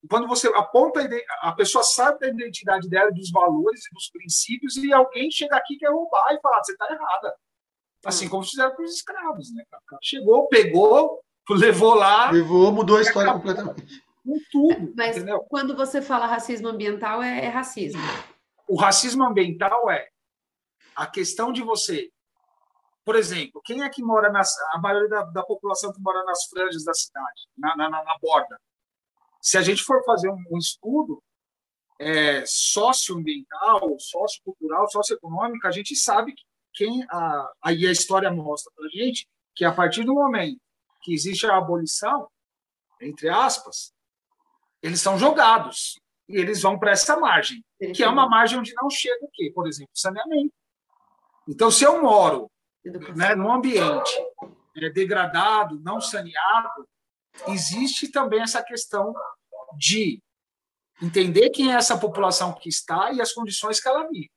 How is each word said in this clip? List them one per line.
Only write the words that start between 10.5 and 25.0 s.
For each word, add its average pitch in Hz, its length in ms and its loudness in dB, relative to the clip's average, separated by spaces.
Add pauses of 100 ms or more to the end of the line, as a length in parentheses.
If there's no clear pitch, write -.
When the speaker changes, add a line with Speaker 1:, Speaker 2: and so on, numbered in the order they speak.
Speaker 1:
levou 208 420 6
lá 214 380 6
Speaker 3:
Levou, 175 400 6
mudou 208 240 4
a 214 40 6
Speaker 1:
e 220 40 6
Speaker 3:
história 202 260 2
Speaker 1:
acabou 190 240 -2
Speaker 3:
completamente. - 500 -10 (220)
Speaker 1:
com 285 120 -4 (140)
tudo, 285 460 2
Speaker 2:
Mas 226 200 -2
Speaker 1:
entendeu? 196 220 -4 (100)
Speaker 2:
quando 269 260 -4
você 269 260 -2
fala 247 240 -2
racismo 233 440 -4
ambiental, 214 520 -6
é, 247 240 -6
é 240 40 -4
racismo? 220 520 -8 (680)
Speaker 1:
O 190 100 0
racismo 233 480 2
ambiental 196 680 0
é 143 160 -4 (880)
a 151 100 -6
questão 226 460 -6
de 240 100 -6
você, 208 480 -4 (920)
por 220 140 2
exemplo, 165 480 -2
quem 262 180 -8
é 269 60 -6
que 269 120 -10
mora 214 300 2
nas, 196 260 0 (160)
a 170 60 -6
maioria 208 300 0